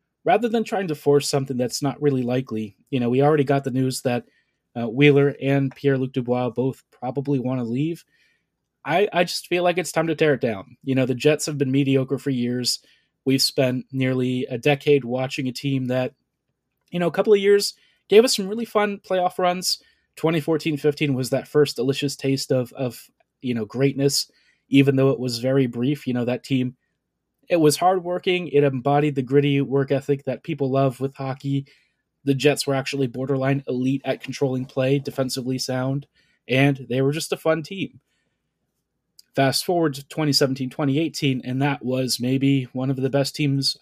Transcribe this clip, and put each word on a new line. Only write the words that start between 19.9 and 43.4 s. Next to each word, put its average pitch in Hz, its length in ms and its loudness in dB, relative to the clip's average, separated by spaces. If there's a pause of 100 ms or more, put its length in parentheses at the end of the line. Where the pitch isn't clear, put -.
Twenty 160 240 0
fourteen 156 380 -2
fifteen 143 360 0
was 123 180 -4
that 127 140 -2
first 147 300 2
delicious 135 400 -2
taste 135 340 -2
of, 127 220 -2
of, - 340 -8 (360)
you 123 120 -4
know, 113 120 -4
greatness, 139 680 0 (380)
even 135 260 6
though 135 140 4
it 127 100 0
was 120 200 -6
very 131 280 2
brief. 123 400 -4
You 127 60 -2
know, 123 100 -2
that 123 220 -4
team, 127 320 -2 (720)
it 180 80 2
was 151 180 4
hardworking. 180 720 0
It 143 160 4
embodied 143 520 2
the 139 60 0
gritty 139 380 0
work 135 320 -2
ethic 139 320 -2
that 123 180 -6
people 143 300 -6
love 135 300 0
with 139 140 -6
hockey. 139 520 -6 (560)
The 139 100 0
Jets 135 320 2
were 143 100 -2
actually 135 320 -4
borderline 131 600 -2
elite 131 380 -2
at 131 180 -4
controlling 131 400 -4
play, 135 360 0
defensively 131 580 -4
sound, 131 500 -4 (400)
and 135 420 2
they 127 120 0
were 135 100 2
just 156 220 -6
a 143 40 -2
fun 160 240 0
team. 185 380 -10 (1400)
Fast 135 300 2
forward 165 300 0
to - 120 -14
twenty 151 240 -2
seventeen 131 380 0
twenty 139 280 -2
eighteen, 143 460 -2
and 127 180 -4
that 139 220 0
was 127 380 -2
maybe 135 500 0
one 127 180 -4
of 135 60 -2
the 131 140 -2
best 139 260 -2
teams 139 460 -2